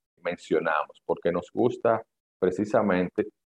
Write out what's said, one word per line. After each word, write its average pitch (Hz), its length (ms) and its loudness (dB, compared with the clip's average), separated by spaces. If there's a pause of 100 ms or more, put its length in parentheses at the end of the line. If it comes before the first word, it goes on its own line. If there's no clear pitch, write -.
(220)
mencionamos, 80 840 -2
porque - 260 -2
nos 87 220 -4
gusta 113 520 0 (340)
precisamente 98 880 0 (320)